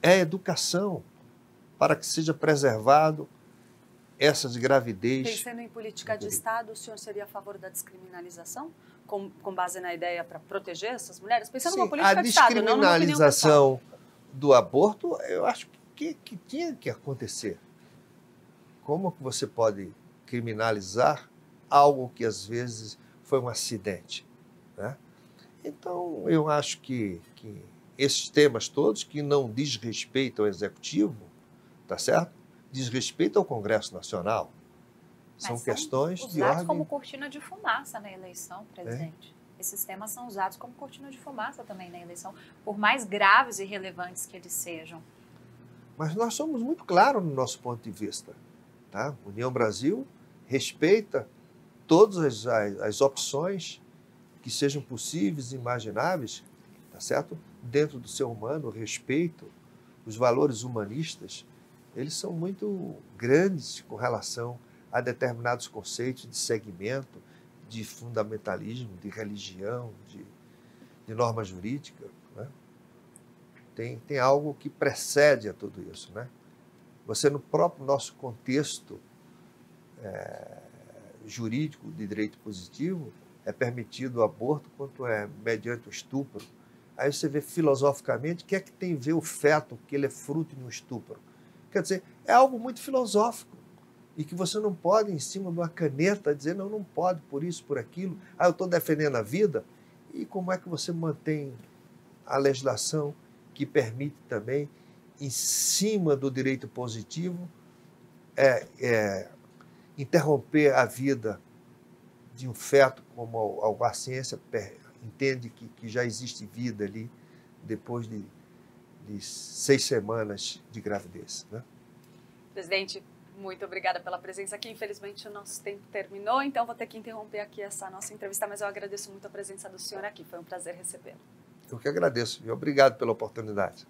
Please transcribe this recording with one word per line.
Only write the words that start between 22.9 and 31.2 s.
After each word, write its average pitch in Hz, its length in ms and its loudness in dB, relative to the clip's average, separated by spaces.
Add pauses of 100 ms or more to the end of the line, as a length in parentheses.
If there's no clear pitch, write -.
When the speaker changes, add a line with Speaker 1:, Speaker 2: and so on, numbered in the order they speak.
Speaker 1:
foi 139 160 2
um 123 80 -4
acidente, 104 800 -6 (480)
né? 117 220 -8 (680)
Então, 349 640 -6
eu 156 220 4
acho 147 300 0
que, 104 420 -4 (140)
que 107 280 -16 (340)
esses - 320 2
temas 135 380 6
todos, - 360 2
que - 180 -8
não 143 300 2
diz 131 240 -2
respeito 117 680 -4
ao 104 60 4
Executivo, 104 680 -2 (720)